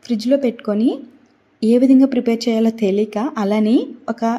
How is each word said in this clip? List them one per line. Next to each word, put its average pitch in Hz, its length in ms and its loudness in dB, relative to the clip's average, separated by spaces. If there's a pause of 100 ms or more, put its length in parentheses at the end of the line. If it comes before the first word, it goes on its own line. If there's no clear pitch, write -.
ఫ్రిడ్జ్లో 240 380 -2
పెట్టుకొని 226 460 -2 (800)
ఏ - 20 4 (100)
విధంగా 269 320 6
ప్రిపేర్ 233 320 -2
చేయాలో 226 260 0 (100)
తెలియక 208 360 -2 (240)
అలానే 214 320 0 (380)
ఒక 226 120 -6 (160)